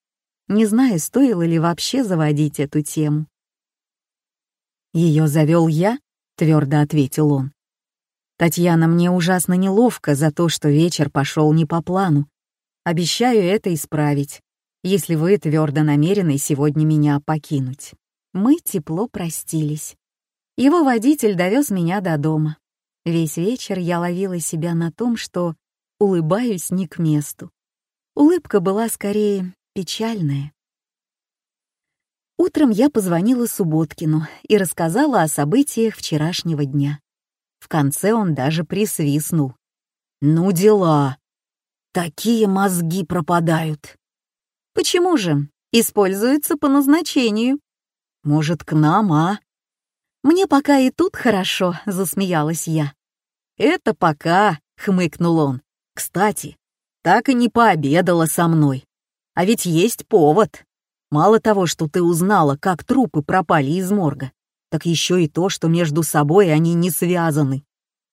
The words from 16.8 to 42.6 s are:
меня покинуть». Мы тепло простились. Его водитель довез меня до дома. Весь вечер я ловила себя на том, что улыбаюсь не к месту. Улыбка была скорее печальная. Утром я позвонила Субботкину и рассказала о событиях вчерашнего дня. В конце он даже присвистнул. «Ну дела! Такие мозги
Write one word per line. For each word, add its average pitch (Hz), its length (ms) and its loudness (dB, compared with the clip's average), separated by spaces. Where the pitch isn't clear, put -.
меня 147 360 2
покинуть». 139 720 -6
Мы 226 280 2
тепло 175 460 -6
простились. 156 880 -8
Его 294 260 2
водитель 240 520 2
довез 196 340 0
меня 185 320 -2
до 175 160 -2
дома. 156 400 -2
Весь 165 320 -2
вечер 196 420 -4
я 175 200 -2
ловила 175 400 -4
себя 170 360 -6
на 165 160 -2
том, 233 260 -4
что 175 380 -6
улыбаюсь 190 720 -2
не 185 160 -4
к - 120 -12
месту. 156 520 -4
Улыбка 302 440 2
была 196 300 -2
скорее 202 640 -4
печальная. 165 800 -6
Утром 302 300 2
я 226 180 2
позвонила 214 560 0
Субботкину 160 840 -2
и 214 100 4
рассказала 190 640 0
о 160 60 0
событиях 214 680 -2
вчерашнего 156 720 -4
дня. 143 340 -4
В - 80 -20
конце 156 460 0
он 202 200 0
даже 151 300 -2
присвистнул. 156 880 -2
«Ну 165 300 2
дела! 165 680 2
Такие 208 540 -2
мозги 190 580 0